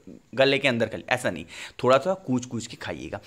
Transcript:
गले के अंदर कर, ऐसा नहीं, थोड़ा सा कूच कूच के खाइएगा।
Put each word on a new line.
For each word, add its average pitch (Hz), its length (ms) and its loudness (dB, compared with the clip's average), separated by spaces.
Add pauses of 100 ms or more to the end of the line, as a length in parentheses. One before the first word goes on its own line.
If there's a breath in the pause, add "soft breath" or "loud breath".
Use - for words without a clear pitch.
(360)
गले 139 220 4
के 135 100 0
अंदर 117 200 2
कर, 107 220 -10
ऐसा 120 220 -2
नहीं, 80 140 -10 (380 loud breath)
थोड़ा 127 140 8
सा 180 160 0 (140)
कूच 127 180 0
कूच 123 220 -6
के - 100 -16
खाइएगा। 80 500 -10